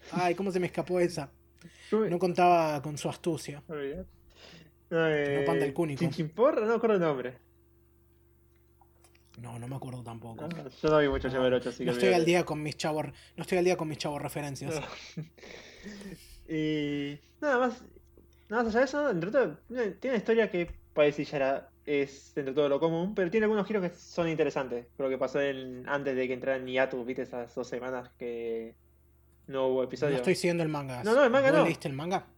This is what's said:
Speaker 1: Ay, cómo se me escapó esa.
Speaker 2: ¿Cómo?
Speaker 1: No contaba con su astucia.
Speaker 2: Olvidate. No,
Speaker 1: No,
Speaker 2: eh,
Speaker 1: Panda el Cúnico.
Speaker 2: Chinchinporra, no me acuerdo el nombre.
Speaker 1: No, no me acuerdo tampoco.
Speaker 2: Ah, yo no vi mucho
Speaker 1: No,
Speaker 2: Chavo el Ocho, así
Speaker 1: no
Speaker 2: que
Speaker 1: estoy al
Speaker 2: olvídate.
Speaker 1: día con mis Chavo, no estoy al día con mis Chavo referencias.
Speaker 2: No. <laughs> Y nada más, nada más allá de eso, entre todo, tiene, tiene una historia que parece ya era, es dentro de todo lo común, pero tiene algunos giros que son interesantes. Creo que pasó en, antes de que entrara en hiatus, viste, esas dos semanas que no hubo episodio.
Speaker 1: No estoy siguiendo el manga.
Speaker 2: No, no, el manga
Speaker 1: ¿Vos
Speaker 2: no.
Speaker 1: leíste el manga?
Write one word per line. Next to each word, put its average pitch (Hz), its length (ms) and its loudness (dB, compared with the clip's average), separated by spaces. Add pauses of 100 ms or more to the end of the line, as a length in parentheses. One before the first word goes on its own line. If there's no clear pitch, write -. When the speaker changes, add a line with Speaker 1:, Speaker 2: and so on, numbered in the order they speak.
(100)
Speaker 1:
Ay, 175 240 2
cómo 196 160 -4
se 180 100 0
me 175 60 0
escapó 180 340 -2
esa. 170 300 -2 (580)
Speaker 2:
¿Cómo? 214 180 2
Speaker 1:
No 170 120 0
contaba 170 640 4
con 147 160 -8
su 165 100 -4
astucia. 147 600 -6
Speaker 2:
Olvidate. 151 400 -8 (840)
No, 165 80 2
Speaker 1:
No, 165 100 4
Speaker 2:
eh, 143 380 2
Speaker 1:
Panda - 180 2
el 139 80 0
Cúnico. 147 280 -2
Speaker 2:
Chinchinporra, 202 640 2
no 214 40 0
me 233 80 4
acuerdo 220 220 4
el 180 60 4
nombre. 127 360 0 (2000)
Speaker 1:
No, 120 180 -12
no 117 100 -10
me 135 80 -8
acuerdo 127 260 -10
tampoco. 113 420 -14 (100)
Speaker 2:
Ah, 156 100 -12 (180)
yo 156 80 4
no 156 80 8
vi 147 100 6
mucho 135 200 -2
Speaker 1:
No, 123 60 -4
Speaker 2:
Chavo 127 120 4
el 127 80 4
Ocho, 123 160 0
así 123 140 -6
Speaker 1:
no 123 80 0
Speaker 2:
que 123 60 -2
Speaker 1:
estoy 190 100 4
al 185 80 6
Speaker 2:
olvídate. 165 140 4
Speaker 1:
día 175 140 4
con 151 180 -4
mis 151 140 -6
Chavo, 156 280 -2
no 139 80 -10 (300)
estoy 185 160 0
al 175 60 4
día 180 120 4
con 156 120 -4
mis 147 100 -6
Chavo 147 200 -4
referencias. 143 560 -6
Speaker 2:
No. - 500 -10
<laughs> - 80 -20 (1200)
Y 147 640 -2 (240)
nada 277 200 2
más, 247 200 0 (680)
nada 233 160 0
más 214 100 0
allá 240 60 4
de 269 60 6
eso, 294 240 0
entre 175 200 -2
todo, 190 260 2 (120)
tiene, 226 240 -4
tiene 254 240 -4
una - 20 2
historia 220 320 2
que 175 180 -2 (240)
parece 147 320 4
ya 151 120 -6
era, 135 340 0 (160)
es 139 480 -2
dentro 135 180 -4
de 127 40 -6
todo 147 120 4
lo 139 120 2
común, 165 340 0
pero 180 160 0
tiene 220 140 2
algunos 214 240 2
giros 208 160 0
que 175 120 -4
son - 320 -4
interesantes. 139 580 -2 (100)
Creo 135 120 -2
que 131 80 -2
pasó 131 240 -2
en, 131 480 -6
antes 139 280 -2
de 127 100 0
que 127 80 -2
entrara 131 240 -2
en 127 80 -10
hiatus, 127 400 0
viste, 127 160 -4
esas 120 320 -10
dos 123 140 -8
semanas 123 500 -8
que 117 560 -6 (720)
no 135 220 -2
hubo 131 160 2
episodio. 131 300 -2
Speaker 1:
No - 20 0
estoy 170 180 2
siguiendo 170 300 0
el 156 40 0
manga. 135 360 -6
Speaker 2:
No, 220 100 2
no, 285 80 6
el 240 80 6
manga 269 220 4
Speaker 1:
¿Vos 302 80 6
Speaker 2:
no. 233 40 8
Speaker 1:
leíste 170 220 -2
el 139 80 -6
manga? 170 320 -4 (120)